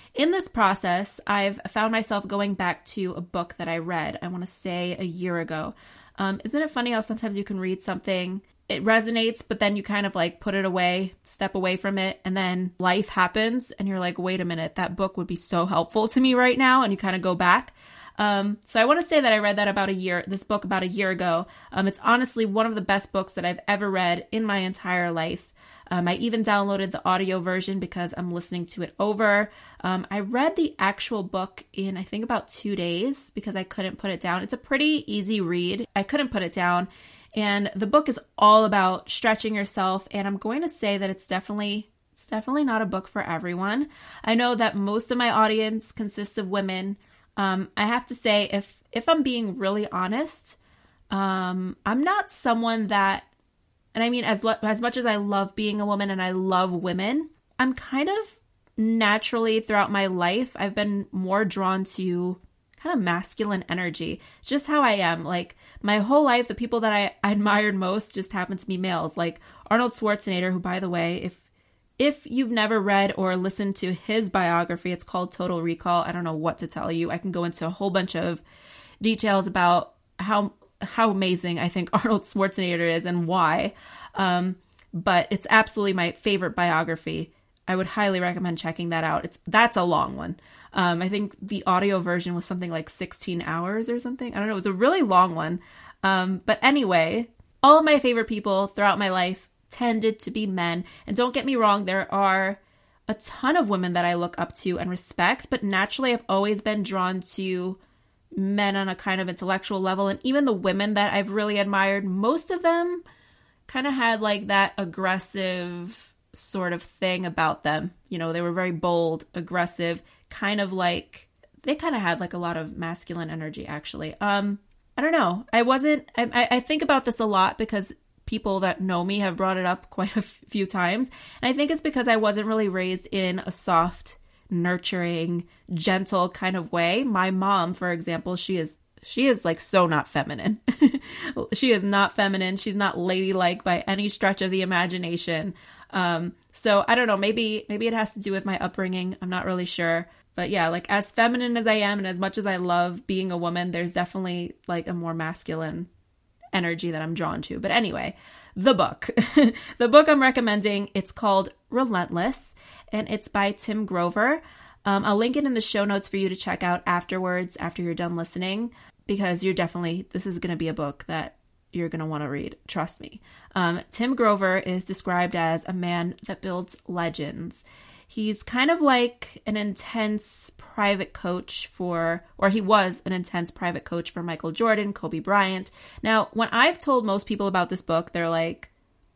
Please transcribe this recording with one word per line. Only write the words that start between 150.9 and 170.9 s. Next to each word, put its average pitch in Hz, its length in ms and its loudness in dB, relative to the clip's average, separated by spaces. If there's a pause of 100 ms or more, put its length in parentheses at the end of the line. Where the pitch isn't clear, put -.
feminine 240 420 2
as 226 100 -2
I 214 100 4
am 202 240 0
and 190 80 -4
as 180 120 -4
much 190 180 -2
as 202 80 -2
I 190 120 0
love 175 500 0
being 185 240 -2
a 175 60 -2
woman, 175 340 -2
there's 170 220 -2
definitely, 180 640 -4 (120)
like, 170 200 -4
a 170 60 -4
more 170 200 -4
masculine 165 720 -6 (640)
energy 170 400 -2
that 156 100 -6
I'm 165 120 -6
drawn 160 300 -4
to. - 160 -8
But - 120 -4
anyway, - 440 -2 (400)
the 233 180 4
book. - 360 0 (260)
<laughs> - 420 4
The 240 100 4
book 302 220 10
I'm 294 120 6
recommending, 208 720 2
it's 190 180 -2
called 196 380 2 (200)
Relentless, 220 840 -2 (380)
and 214 180 -4
it's 208 180 -4
by 202 240 0
Tim 208 340 -4
Grover. 196 560 2 (440)
Um, 202 200 2
I'll 208 120 4
link 247 200 2
it 285 80 2
in 262 80 0
the 220 80 0
show 202 240 0
notes 202 220 0
for 196 100 -4
you 190 120 0
to 185 60 -4
check 180 280 -4
out 180 220 0
afterwards, 180 720 -2
after 170 240 -8
you're 170 120 -2
done 170 220 -4
listening, 190 560 -4 (340)
because 185 380 0
you're 190 100 2
definitely, 175 580 -2
this 185 140 -6
is 175 140 -6
gonna 175 160 -4
be 160 120 -2
a 160 60 -2
book 143 340 -6